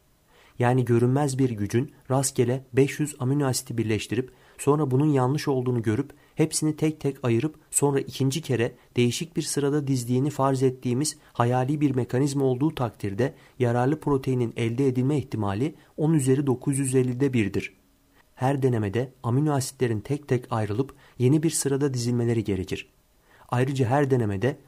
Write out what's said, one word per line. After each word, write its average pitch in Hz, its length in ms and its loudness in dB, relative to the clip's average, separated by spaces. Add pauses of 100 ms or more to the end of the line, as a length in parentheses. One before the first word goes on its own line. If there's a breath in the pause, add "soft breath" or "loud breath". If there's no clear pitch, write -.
(600 soft breath)
Yani 123 260 2
görünmez 127 540 2
bir 135 100 2
gücün 110 420 -2 (200 loud breath)
rastgele 131 600 0
beş 135 260 2
yüz 147 200 -4
amino 139 260 0
asiti 123 320 -4
birleştirip 110 540 -2 (260 loud breath)
sonra 147 340 2
bunun 131 140 4
yanlış 139 420 2
olduğunu 127 340 0
görüp 110 320 -2 (220 soft breath)
hepsini 156 400 0
tek 156 240 -2
tek 135 240 -4
ayırıp 123 320 0 (160 soft breath)
sonra 139 280 2
ikinci 135 420 -2
kere 123 340 -2 (200 loud breath)
değişik 123 420 0
bir 165 40 0
sırada 143 460 -2
dizdiğini 127 420 0
farz 135 340 0
ettiğimiz 127 540 -2 (160 loud breath)
hayali 127 480 0
bir 135 140 2
mekanizma 135 500 0
olduğu 135 300 0
takdirde 113 580 -4 (260 loud breath)
yararlı 123 400 2
proteinin 131 560 0
elde 117 320 0
edilme 131 300 2
ihtimali 110 580 -2 (220 loud breath)
on 160 160 2
üzeri 139 340 2
dokuz 131 320 0
yüz 131 160 -2
ellide 127 380 2
birdir. 98 400 -2 (600 soft breath)
Her 135 260 -2
denemede 117 520 0 (100)
amino 143 300 0
asitlerin 127 460 -2
tek - 280 -6
tek 123 220 -2
ayrılıp 110 460 -2 (240 loud breath)
yeni 139 240 4
bir 165 60 0
sırada 139 440 0
dizilmeleri 120 500 0
gerekir. 95 500 -6 (560 soft breath)
Ayrıca 131 360 0
her 135 260 0
denemede 113 460 0 (100)